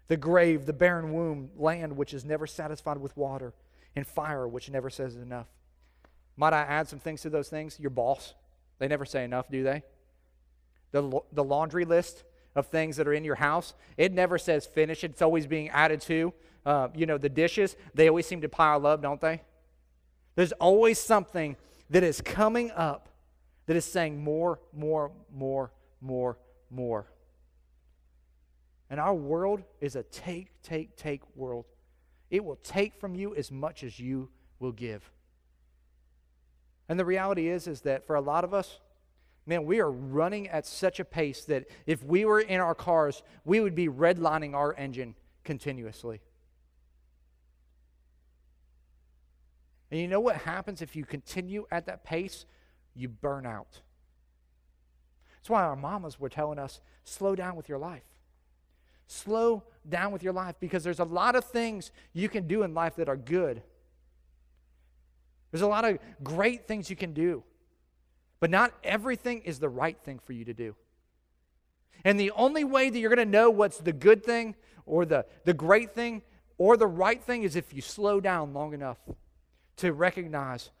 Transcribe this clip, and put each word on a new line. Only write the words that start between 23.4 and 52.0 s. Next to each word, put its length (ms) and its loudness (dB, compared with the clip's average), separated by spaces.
that 100 2
is 100 0
saying 380 -4
more, 360 0
more, 400 -2
more, 400 -4
more, 380 -4
more. 380 -6
And 100 -8
our 160 2
world 480 -2
is 140 -4
a 80 -6
take, 580 -14
take, 340 -8
take 260 -8
world. 300 -10
It 160 -2
will 120 -10
take 420 -4
from 160 -8
you 200 -6
as 160 -6
much 320 -8
as 160 -14
you 300 -6
will 120 -6
give. 380 -12
And 120 -2
the 60 2
reality 420 0
is, 180 -2
is 160 -8
that 240 -2
for 100 0
a 60 2
lot 220 0
of 100 -4
us, 260 -2
man, 200 -2
we 140 2
are 100 4
running 580 -2
at 180 -4
such 340 -2
a 60 -6
pace 400 -4
that 200 -2
if 180 -2
we 220 4
were 140 6
in 200 0
our 160 2
cars, 480 2
we 160 4
would 160 0
be 120 2
redlining 640 2
our 220 0
engine 400 -8
continuously. 800 -10
And 80 -4
you 80 -4
know 120 0
what 180 0
happens 440 -8
if 140 -14
you 100 -8
continue 640 -10
at 140 -6
that 180 -14